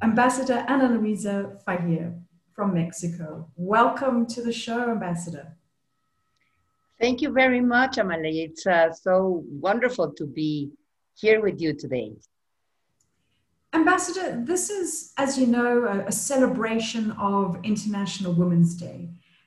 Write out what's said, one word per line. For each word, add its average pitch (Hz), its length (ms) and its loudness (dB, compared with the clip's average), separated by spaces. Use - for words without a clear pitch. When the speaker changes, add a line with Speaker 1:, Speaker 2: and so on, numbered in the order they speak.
Speaker 1:
Ambassador 247 680 2
Ana 262 220 4
Luisa 214 800 -2
Fahie 170 520 -2
from 202 180 -2
Mexico. 165 760 -6
Welcome 233 680 2
to - 160 -6
the 233 140 -4
show, 233 360 -4
Ambassador. 175 640 -6
Speaker 2:
Thank 247 220 0
you 294 100 -2
very 254 300 4
much, 247 380 2
Amalie. 160 460 0
It's, 160 220 -10
uh, 165 280 6
so 185 500 2
wonderful 170 680 -2
to 165 120 -8
be 147 460 -4
here 214 280 4
with 185 180 -2
you 156 140 0
today. 123 400 -8
Speaker 1:
Ambassador, 330 720 2
this 359 240 -2
is, 370 480 -6
as 269 180 0
you 262 100 4
know, 240 380 4
a, 202 240 -2
a 208 40 -2
celebration 226 1000 0
of 196 520 0
International 202 680 -2
Women's 170 420 4
Day. - 360 -12